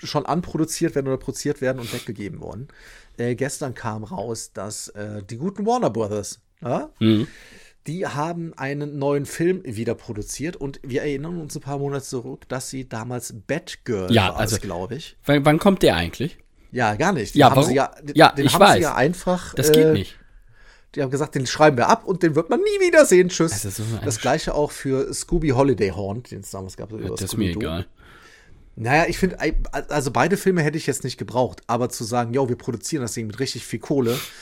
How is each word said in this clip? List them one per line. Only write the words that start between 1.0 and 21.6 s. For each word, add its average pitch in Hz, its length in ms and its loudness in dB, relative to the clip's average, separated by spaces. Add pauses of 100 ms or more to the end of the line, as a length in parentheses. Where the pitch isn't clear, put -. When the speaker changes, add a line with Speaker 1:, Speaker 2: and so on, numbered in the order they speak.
Speaker 1:
oder 131 80 0
produziert - 440 -6
werden 131 200 -2
und 110 120 -8
weggegeben 101 480 -10
worden. 95 280 -12 (480)
Äh, 120 180 -2
gestern 127 400 -4
kam 110 300 -8
raus, 117 480 -8
dass, 101 360 -10
äh, 104 360 -10
die 117 140 -12
guten 196 280 -6
Warner 233 240 2
Brothers, 104 500 -4 (220)
ja, 202 280 -4 (100)
Speaker 2:
Mhm. 110 260 4 (600)
Speaker 1:
die 170 200 -6
haben 165 480 -6
einen 143 440 -6
neuen 143 280 0
Film 185 380 0
wieder 113 300 -4
produziert 123 600 -8
und 139 280 -10
wir 131 180 -4
erinnern 151 380 -4
uns 151 160 -10
ein 147 60 -12
paar 139 160 -6
Monate 139 260 -4
zurück, 131 440 -10
dass 131 220 -8
sie 131 180 -10
damals 120 460 -8 (120)
Batgirl 110 680 -4
Speaker 2:
Ja, 101 160 6
Speaker 1:
war, 78 80 -6
Speaker 2:
also, 107 220 -2
Speaker 1:
glaub 92 340 -8
ich. - 320 -14
Speaker 2:
wann, 143 200 4
wann 151 140 6
kommt 190 240 4
der 117 140 6
eigentlich? 85 420 -4 (320)
Speaker 1:
Ja, 113 260 0
gar 165 160 2
nicht. 117 220 -4
Den 143 60 6
Speaker 2:
Ja, 131 100 10
Speaker 1:
haben 135 60 4
Speaker 2:
warum? 135 140 6
Speaker 1:
sie 127 60 2
ja, 135 160 0 (100)
den, 143 120 -8
Speaker 2:
Ja, 147 180 10
Speaker 1:
den 139 140 2
Speaker 2:
ich - 80 4
Speaker 1:
haben 175 120 8
sie 185 80 10
Speaker 2:
weiß. 139 80 4
Speaker 1:
ja 143 120 0
einfach, 175 600 0
Speaker 2:
Das 147 180 4
geht 156 140 8
Speaker 1:
äh, 160 80 6
Speaker 2:
nicht. - 240 -4 (760)
Speaker 1:
die 147 80 -4
haben 127 80 -2
gesagt, 143 240 -2
den 135 120 -2
schreiben 151 300 6